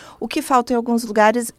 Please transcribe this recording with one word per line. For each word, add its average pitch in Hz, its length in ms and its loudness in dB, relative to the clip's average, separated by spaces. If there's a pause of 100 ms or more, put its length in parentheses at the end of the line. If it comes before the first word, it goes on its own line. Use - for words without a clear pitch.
(200)
O 226 80 -8
que 208 140 -4
falta 247 320 0
em - 20 0
alguns 233 280 0
lugares 220 560 2